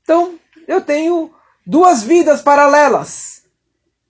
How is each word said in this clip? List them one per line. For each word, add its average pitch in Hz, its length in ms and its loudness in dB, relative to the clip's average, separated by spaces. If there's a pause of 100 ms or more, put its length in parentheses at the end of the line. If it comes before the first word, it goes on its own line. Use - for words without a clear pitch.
Então, 349 360 -2 (280)
eu 359 140 -4
tenho 320 500 -4 (360)
duas 302 360 2
vidas 302 380 0
paralelas. 285 1000 0 (680)